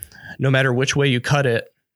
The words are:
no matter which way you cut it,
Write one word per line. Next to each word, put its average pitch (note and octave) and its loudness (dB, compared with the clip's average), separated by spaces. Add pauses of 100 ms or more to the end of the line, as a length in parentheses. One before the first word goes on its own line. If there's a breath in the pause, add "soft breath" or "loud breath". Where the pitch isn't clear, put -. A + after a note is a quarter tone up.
(400 loud breath)
no C3+ 0
matter C3 2
which C3 -2
way C#3+ 2
you B2 2
cut C#3+ 0
it, A#2 -2 (240)